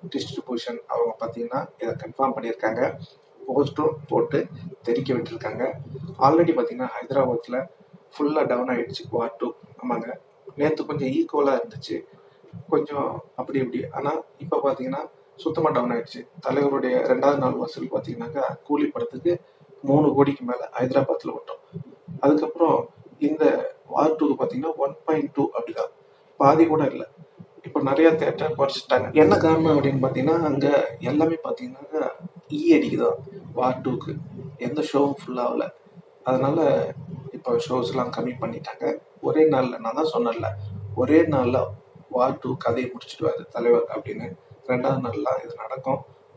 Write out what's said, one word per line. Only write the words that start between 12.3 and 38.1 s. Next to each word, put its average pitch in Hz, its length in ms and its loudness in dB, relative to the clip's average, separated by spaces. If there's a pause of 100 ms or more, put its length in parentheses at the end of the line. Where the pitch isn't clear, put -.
கொஞ்சம் 143 540 -2 (120)
அப்படி 131 240 -4
இப்படி. - 320 -4
ஆனா 139 200 -4 (260)
இப்ப - 260 -2
பாத்தீங்கன்னா, 135 460 -2 (260)
சுத்தமா 156 340 0
டவுன் 120 220 0
ஆயிடுச்சு. 120 360 -6 (200)
தலைவருடைய 131 500 2
ரெண்டாவது 131 400 4
நாள் 127 180 0
வசூல் 123 360 -6
பாத்தீங்கன்னாக்கா, 120 720 -4
கூலி 147 220 0
படத்துக்கு 135 560 -2 (400)
மூணு 139 320 6
கோடிக்கு 139 320 2
மேல 123 280 -6
ஹைதராபாத்ல 131 560 0
ஓட்டம். - 540 -12 (360)
அதுக்கப்புறம் 156 680 2 (300)
இந்த 147 560 2 (120)
வார் 151 280 2
டூக்கு 147 240 2
பாத்தீங்கன்னா, 135 360 -2
ஒன் 139 200 -2 (100)
பாயிண்ட் 147 260 0
டூ 143 180 0
அப்படிதான், 117 420 -6 (460)
பாதி 156 280 6
கூட 156 200 2
இல்ல. - 220 -4 (560)
இப்ப - 180 -2
நிறைய 156 340 6
தியேட்டர் 151 420 -2
குறைச்சிட்டாங்க. 135 560 0
என்ன 156 240 8
காரணம் 160 440 4
அப்படின்னு 135 240 2
பாத்தீங்கன்னா, 135 380 2
அங்க 143 560 2
எல்லாமே 160 440 2
பாத்தீங்கன்னாக்கா, - 640 -6 (420)
ஈ 151 240 6
அடிக்குதான் 120 400 2 (380)
வார் 127 280 0
டூக்கு. 127 340 -4 (420)
எந்த 135 360 -4
ஷோவும் 143 200 2 (120)
ஃபுல் 127 120 -8
ஆகல. 120 360 -2 (500)
அதனால 135 680 2 (400)
இப்ப 117 280 -2 (100)
ஷோஸ் 127 200 0
எல்லாம் 127 280 -2